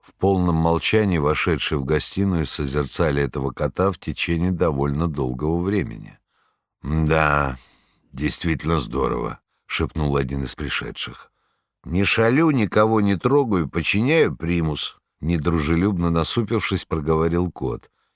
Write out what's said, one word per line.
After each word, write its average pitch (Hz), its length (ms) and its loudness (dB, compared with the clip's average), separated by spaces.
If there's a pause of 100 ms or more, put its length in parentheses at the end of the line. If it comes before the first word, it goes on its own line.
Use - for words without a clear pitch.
В - 80 -20
полном 92 400 2
молчании 85 640 2
вошедшие 76 600 0
в 67 60 -4
гостиную 80 600 0
созерцали 71 760 -2
этого 67 280 -2
кота 78 400 -2
в 92 80 -8
течение 85 540 -2
довольно 78 560 0
долгого 71 500 -2
времени. 69 600 -4 (640)
«Да, 76 760 2 (540)
действительно 76 680 -2
здорово», 60 640 -4 (260)
шепнул 73 500 -2
один 69 280 -2
из 64 100 -6
пришедших. - 800 -8 (520)
«Не 95 200 0
шалю, 127 460 2
никого 110 500 2
не 101 160 2
трогаю, 113 520 2
подчиняю 110 680 0
примус», 82 640 -2 (240)
недружелюбно 85 920 0
насупившись, 98 720 -2
проговорил 82 680 0
кот. - 400 -8 (260)